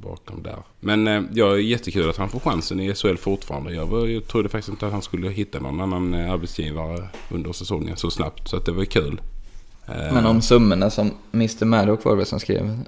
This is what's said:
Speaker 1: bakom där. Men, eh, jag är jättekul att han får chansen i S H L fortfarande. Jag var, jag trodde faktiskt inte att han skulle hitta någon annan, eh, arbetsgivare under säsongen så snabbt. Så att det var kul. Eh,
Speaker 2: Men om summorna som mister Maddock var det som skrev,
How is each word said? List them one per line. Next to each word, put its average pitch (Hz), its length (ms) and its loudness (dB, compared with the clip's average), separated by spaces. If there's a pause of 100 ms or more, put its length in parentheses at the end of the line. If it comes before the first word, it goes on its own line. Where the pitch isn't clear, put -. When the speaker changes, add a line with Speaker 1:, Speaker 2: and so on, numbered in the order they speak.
Speaker 1:
bakom 92 420 -14
där. - 140 -10 (220)
Men, 107 280 2
eh, 107 140 2 (120)
jag 107 200 4
är 101 40 4
jättekul 101 520 0
att 85 80 -2
han 98 120 -4
får 120 100 -6
chansen 92 400 -2
i 95 80 -2
S 98 160 -4
H 104 60 4
L 87 80 2
fortfarande. 85 560 -4
Jag 80 120 -4
var, 113 220 2
jag 113 200 -2
trodde 104 220 2
faktiskt 107 200 -4
inte 104 180 -6
att 101 60 -2
han 98 80 -2
skulle 90 280 -4
hitta 98 300 -4
någon 69 220 -4
annan, 90 320 0
eh, 85 180 0
arbetsgivare 82 760 -4 (220)
under 85 240 -4
säsongen 82 440 -4
så 85 140 -2
snabbt. - 380 -6
Så 90 80 -4
att - 80 -4
det 87 60 0
var 92 140 0
kul. 78 360 0 (680)
Eh, 143 260 -4
Speaker 2:
Men 117 120 6
om 113 160 6
summorna 107 480 8
som 104 220 0 (200)
mister 113 340 2
Maddock 110 400 4
var 110 120 6
det 95 80 2
som 117 140 -4
skrev, 107 480 -2